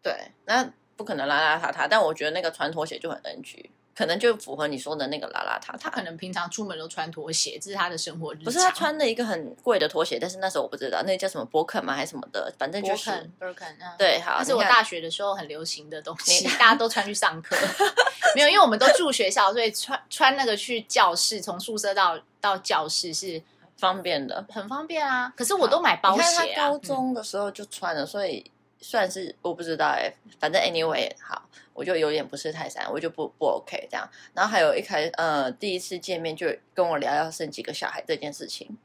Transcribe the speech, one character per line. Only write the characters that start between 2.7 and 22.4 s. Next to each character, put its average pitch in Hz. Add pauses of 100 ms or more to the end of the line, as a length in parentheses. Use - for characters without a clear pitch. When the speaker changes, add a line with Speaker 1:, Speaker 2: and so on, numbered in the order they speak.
Speaker 1:
拖 160
鞋 -
就 170
很 156
N -
G， - (260)
可 -
能 170
就 226
符 139
合 151
你 147
说 143
的 143
那 147
个 -
邋 -
邋 55
遢 -
遢。 -
Speaker 2:
他 -
可 233
能 165
平 185
常 175
出 214
门 180
都 160
穿 165
拖 160
鞋， -
这 202
是 196
他 180
的 175
生 160
活 156
日 156
常。 156
Speaker 1:
不 226
是， 269
他 370
穿 311
了 294
一 226
个 233
很 170
贵 202
的 151
拖 156
鞋， 135
但 175
是 185
那 190
时 165
候 131
我 -
不 -
知 127
道， 90
那 190
叫 190
什 160
么 113
Birkin 165
吗？ 131
还 139
是 -
什 147
么 -
的， 87
反 139
正 202
就 196
是 214
Speaker 2:
Birkin，Birkin， 175
嗯。 175
Speaker 1:
对， 170
好， -
Speaker 2:
那 -
是 269
我 214
大 220
学 180
的 160
时 202
候 202
很 170
流 151
行 151
的 156
东 160
西， 180
Speaker 1:
你 185
看。 -
你 -
Speaker 2:
大 233
家 226
都 226
穿 208
去 208
上 170
课。 180 (380)
<laughs> 523
没 277
有， 294
因 370
为 415
我 370
们 220
都 254 (100)
住 320
学 202
校， 202
所 233
以 220
穿， -
穿 269
那 277
个 220
去 226
教 190
室， 208
从 180
宿 214
舍 202
到， 180 (200)
到 202